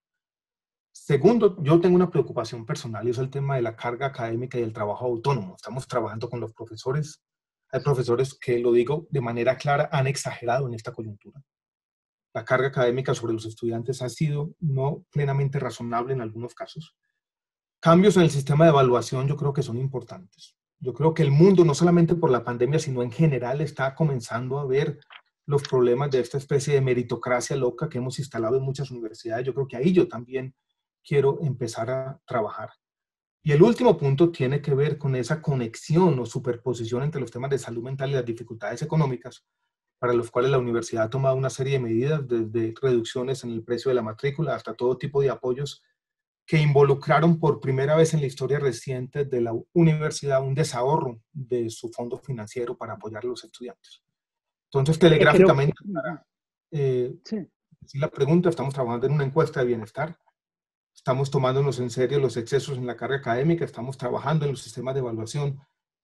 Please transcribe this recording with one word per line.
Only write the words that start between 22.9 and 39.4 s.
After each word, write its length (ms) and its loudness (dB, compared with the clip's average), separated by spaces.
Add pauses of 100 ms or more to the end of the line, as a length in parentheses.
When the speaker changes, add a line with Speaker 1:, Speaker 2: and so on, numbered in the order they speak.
Speaker 1:
en 100 -4
general, 480 0
está 340 -4
comenzando 640 -4
a 80 -6
ver 320 -2 (480)
los 160 0
problemas 480 2
de 100 2
esta 180 -4
especie 360 -2
de 60 4
meritocracia 760 -2
loca 320 -2
que 100 -8
hemos 200 -6
instalado 380 -2
en 60 -2
muchas 280 -6
universidades. 560 -8
Yo 80 -4
creo 140 -4
que 80 -12
ahí 160 2
yo 160 4
también 460 -8 (520)
quiero 360 2
empezar 480 -4
a 360 -8
trabajar. 440 -6 (760)
Y 80 0
el 100 6
último 340 6
punto 360 4
tiene 280 -2
que 140 -2
ver 240 0
con 160 -2
esa 260 -4
conexión 800 0
o 80 -6
superposición 760 -4
entre 160 -4
los 100 -8
temas 200 -8
de 80 0
salud 260 -10
mental 260 -6
y 40 -2
las 100 -2
dificultades 560 -8
económicas, 640 -4 (520)